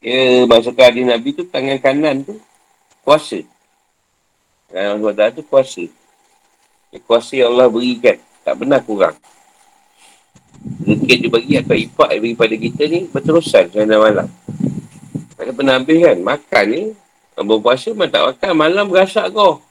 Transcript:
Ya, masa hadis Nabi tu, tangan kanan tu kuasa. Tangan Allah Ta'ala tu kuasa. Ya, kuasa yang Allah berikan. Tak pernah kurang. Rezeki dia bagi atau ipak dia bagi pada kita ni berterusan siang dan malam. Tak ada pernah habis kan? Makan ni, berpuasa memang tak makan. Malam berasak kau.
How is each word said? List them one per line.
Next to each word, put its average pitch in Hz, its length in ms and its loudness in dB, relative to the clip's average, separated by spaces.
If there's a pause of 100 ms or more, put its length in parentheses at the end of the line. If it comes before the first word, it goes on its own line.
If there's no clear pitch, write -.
Ya, 127 400 2
masa 117 240 4
hadis 123 320 4
Nabi 123 320 -2
tu, 175 160 -8
tangan 135 320 -4
kanan 139 480 -2
tu 214 80 -14 (640)
kuasa. 147 400 0 (1300)
Tangan 101 320 -6
Allah 107 160 -2
Ta'ala 107 160 2
tu 151 160 -14
kuasa. - 400 -2 (1040)
Ya, - 160 -20
kuasa 117 320 0
yang 120 160 2
Allah 123 160 4
berikan. 120 480 0 (240)
Tak - 160 -4
pernah 135 240 0
kurang. 92 320 -2 (1700)
Rezeki - 300 2 (100)
dia - 80 -2
bagi 127 240 0
atau 120 200 0
ipak 120 360 0
dia - 80 -4
bagi 117 160 -4
pada 110 240 0
kita 117 240 -6
ni 165 240 -2
berterusan 147 640 2
siang 107 160 0
dan 110 80 2
malam. 107 320 2 (1120)
Tak - 80 -8
ada 127 80 -8
pernah 135 240 0
habis 156 240 2
kan? 120 160 4
Makan 120 480 0
ni, 147 140 -4 (580)
berpuasa 110 560 0
memang 175 160 -2
tak - 160 2
makan. 175 240 -4
Malam 165 400 0
berasak 190 400 0
kau. 190 380 2